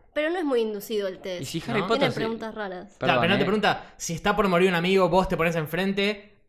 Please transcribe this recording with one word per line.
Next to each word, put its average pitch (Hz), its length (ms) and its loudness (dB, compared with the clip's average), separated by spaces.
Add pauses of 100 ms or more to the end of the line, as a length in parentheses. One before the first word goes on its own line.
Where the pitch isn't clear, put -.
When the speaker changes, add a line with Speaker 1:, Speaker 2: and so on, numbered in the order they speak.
(140)
Speaker 1:
Pero 302 160 -2
no 359 80 -2
es 339 60 -2
muy 254 160 0
inducido 208 460 -4
el 185 140 -8
test. 180 220 -8
Speaker 2:
¿Y - 20 -8
si 165 260 -6
Harry 226 120 0
Speaker 3:
¿No? - 40 -4
Speaker 2:
Potter 269 140 2
Speaker 1:
Tiene - 140 2
Speaker 2:
se-, - 60 -4
Speaker 1:
preguntas 220 340 -6
raras. 190 440 -10
Speaker 3:
Claro, - 0 -
Speaker 2:
perdón, 127 220 2
Speaker 3:
pero 117 120 4
no 202 40 4
te 196 60 2
Speaker 2:
eh. 180 40 0
Speaker 3:
pregunta, 196 500 0
si - 180 -8
está 202 200 0
por 202 140 2
morir 185 200 4
un 180 60 0
amigo, 180 340 4
vos 180 200 2
te 180 80 -2
pones 165 200 2
enfrente, 196 840 -2 (100)